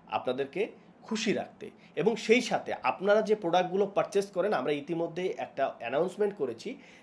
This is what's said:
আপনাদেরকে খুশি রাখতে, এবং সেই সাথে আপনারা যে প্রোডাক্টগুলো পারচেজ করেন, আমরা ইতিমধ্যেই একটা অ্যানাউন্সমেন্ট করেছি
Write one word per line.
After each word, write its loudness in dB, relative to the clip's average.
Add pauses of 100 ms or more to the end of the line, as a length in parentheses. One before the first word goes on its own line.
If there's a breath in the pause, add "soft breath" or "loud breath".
আপনাদেরকে -4 (120)
খুশি -2
রাখতে, -6 (260 loud breath)
এবং 2
সেই 4
সাথে -2 (100)
আপনারা 4
যে 2
প্রোডাক্টগুলো 2
পারচেজ 0
করেন, 0
আমরা 0
ইতিমধ্যেই -2
একটা -4
অ্যানাউন্সমেন্ট 0
করেছি -6 (260 loud breath)